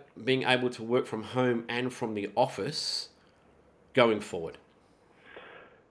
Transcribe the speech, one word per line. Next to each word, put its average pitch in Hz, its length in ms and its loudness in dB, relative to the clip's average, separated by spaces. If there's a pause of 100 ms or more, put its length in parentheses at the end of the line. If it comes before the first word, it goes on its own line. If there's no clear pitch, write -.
(220)
being 131 220 2
able 123 260 4
to 117 140 -10
work 120 220 2
from 110 180 -6
home 120 440 0
and 123 240 -2
from 110 220 -4
the 101 220 -4
office - 720 -2 (840)
going 113 280 6
forward? 87 380 -8 (1300)